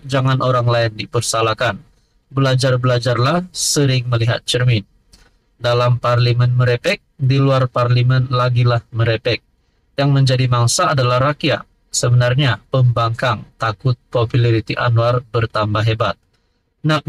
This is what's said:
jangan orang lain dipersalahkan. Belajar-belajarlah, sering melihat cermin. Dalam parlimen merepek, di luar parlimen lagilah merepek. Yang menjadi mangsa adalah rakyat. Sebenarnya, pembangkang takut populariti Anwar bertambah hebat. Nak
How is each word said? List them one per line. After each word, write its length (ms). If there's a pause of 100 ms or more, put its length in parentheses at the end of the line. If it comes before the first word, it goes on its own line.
jangan 400
orang 240
lain 320
dipersalahkan. 800 (500)
Belajar-belajarlah, 1300
sering 480
melihat 400
cermin. 400 (720)
Dalam 400
parlimen 560
merepek, 480 (160)
di 240
luar 320
parlimen 560
lagilah 640
merepek. 480 (560)
Yang 160
menjadi 340
mangsa 460
adalah 400
rakyat. 320 (260)
Sebenarnya, 800
pembangkang 720 (160)
takut 400 (160)
populariti 640
Anwar 480
bertambah 560
hebat. 320 (720)
Nak 220